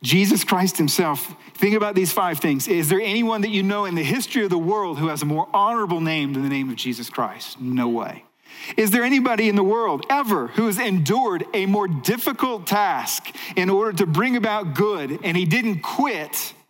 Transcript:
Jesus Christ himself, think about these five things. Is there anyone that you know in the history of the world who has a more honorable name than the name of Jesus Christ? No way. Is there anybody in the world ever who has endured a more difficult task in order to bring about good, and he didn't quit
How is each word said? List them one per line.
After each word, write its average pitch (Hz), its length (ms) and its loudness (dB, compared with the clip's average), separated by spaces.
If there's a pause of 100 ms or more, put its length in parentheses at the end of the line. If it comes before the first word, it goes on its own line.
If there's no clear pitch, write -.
Jesus 190 400 4
Christ 185 360 0
himself, 151 540 0 (220)
think 202 220 2
about 208 180 0
these 185 180 2
five 180 280 0
things. 143 260 0
Is 170 220 0
there 190 120 2
anyone 220 420 0
that 214 80 -2
you 196 120 0
know 202 220 0
in 185 100 -4
the 165 80 -2
history 220 400 -2
of 202 80 0
the 180 80 2
world 175 400 -2
who 160 100 0
has 151 140 -4
a 151 40 -2
more 151 280 0
honorable 202 460 2
name 156 320 0
than 135 100 -2
the 139 60 0
name 135 200 -2
of 120 60 -6
Jesus 117 340 -6
Christ? - 520 -8
No 127 280 0
way. 113 360 -4 (520)
Is 220 140 4
there 233 140 2
anybody 247 440 4
in 202 60 2
the 202 80 6
world 202 480 2
ever 214 380 2
who 220 180 0
has 208 140 0
endured 196 760 0
a 196 120 0
more 196 200 2
difficult 214 800 -2
task 190 680 0 (220)
in 185 160 2
order 208 280 2
to 196 80 2
bring 202 280 2
about 208 400 -2
good, 156 480 0
and 170 140 -2
he 180 80 2
didn't 208 380 0
quit 208 680 -4 (180)